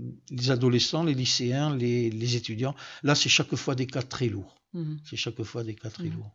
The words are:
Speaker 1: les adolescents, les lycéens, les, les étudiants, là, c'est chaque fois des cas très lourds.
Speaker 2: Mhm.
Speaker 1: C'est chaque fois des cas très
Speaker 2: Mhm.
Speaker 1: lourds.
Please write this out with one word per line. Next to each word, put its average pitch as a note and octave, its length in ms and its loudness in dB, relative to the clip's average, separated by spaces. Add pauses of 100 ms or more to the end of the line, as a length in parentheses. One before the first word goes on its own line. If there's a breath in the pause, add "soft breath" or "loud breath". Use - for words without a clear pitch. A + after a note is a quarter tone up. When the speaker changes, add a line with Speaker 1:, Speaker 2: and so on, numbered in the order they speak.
(300)
Speaker 1:
les B2+ 220 0
adolescents, B2 520 4
les D#3 100 2
lycéens, C3 640 0
les, A#2+ 340 2
les A#2 260 0
étudiants, A#2 400 -2 (280 loud breath)
là, D3 120 6
c'est C#3+ 140 4
chaque - 260 4
fois - 200 -2
des B2 120 0
cas - 140 -2
très - 260 -2
lourds. G2+ 280 -6 (180)
Speaker 2:
Mhm. D#3 340 -6
Speaker 1:
C'est A#2 100 -8
chaque A#2 260 -4
fois A#2 200 -6
des A2 120 -6
cas A2 140 -10
très F3 160 -6
Speaker 2:
Mhm. D#3+ 100 -4
Speaker 1:
lourds. G#2 200 -10